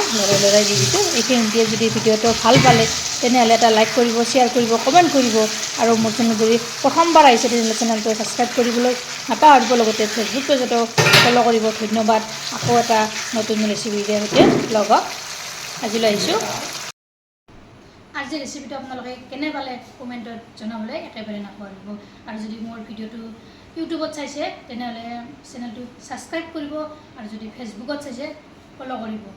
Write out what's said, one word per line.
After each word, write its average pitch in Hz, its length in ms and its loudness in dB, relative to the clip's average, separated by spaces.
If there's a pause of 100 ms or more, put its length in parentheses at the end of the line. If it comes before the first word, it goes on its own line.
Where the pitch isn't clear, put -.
(120)
লৰাই 202 280 0
লৰাই 202 240 4
দি 202 120 0
দিছোঁ। 370 280 2 (120)
এইখিনি 240 340 2
দিয়ে 226 160 2
যদি 220 240 -2
ভিডিঅ'টো 220 460 2
ভাল 226 280 4
পালে, 233 200 6 (340)
তেনেহ'লে 233 360 4
এটা 226 160 6
লাইক 220 260 4
কৰিব, 240 280 2
শ্বেয়াৰ 240 260 2
কৰিব, 233 220 0 (120)
কমেণ্ট 320 280 4
কৰিব। 247 240 2 (440)
আৰু 233 160 4
মোৰ 220 160 0
চেনেল 226 240 0
যদি 220 200 4 (200)
প্ৰথমবাৰ 311 500 6
আহিছে, 240 240 6
তেনেহ'লে 226 260 0
চেনেলটো 226 340 -2
ছাবস্ক্ৰাইব 220 460 -2
কৰিবলৈ 240 380 2 (320)
নাপাহৰিব। 254 480 6
লগতে 220 340 2
Facebook 220 380 -4
পেজতো 247 320 2 (360)
ফ'ল' 247 300 6
কৰিব। 226 220 2 (120)
ধন্যবাদ। 220 440 0 (320)
আকৌ 240 260 -2
এটা 233 200 2 (320)
নতুন 220 320 -2
ৰেচিপিৰে 208 560 -2
সৈতে 214 220 2 (280)
লগ 214 180 0
হওক। 277 160 4 (760)
আজিলৈ 226 260 -2
আহিছোঁ। 208 320 0 (1800)
আজি - 240 -10
ৰেচিপিটো 277 360 -14
আপোনালোকে 254 340 -12 (160)
কেনে 285 260 -8
পালে 262 180 -8 (260)
কমেণ্টত 240 400 -14 (200)
জনাবলৈ 226 380 -10 (120)
একেবাৰে 208 360 -12
নাপাহৰিব। 196 420 -18 (400)
আৰু 220 160 -12
যদি 214 220 -12
মোৰ 226 220 -14
ভিডিঅ'টো 220 340 -14 (560)
YouTubeত 320 400 -6
চাইছে, 294 260 -10 (240)
তেনেহ'লে 233 380 -12 (460)
চেনেলটো 240 300 -14 (260)
ছাবস্ক্ৰাইব 330 380 -10 (100)
কৰিব, 294 180 -10 (440)
আৰু 220 160 -16
যদি 220 140 -14 (100)
Facebookত 247 480 -12
চাইছে, 262 200 -12 (520)
ফ'ল' 262 260 -12
কৰিব। 220 200 -10 (140)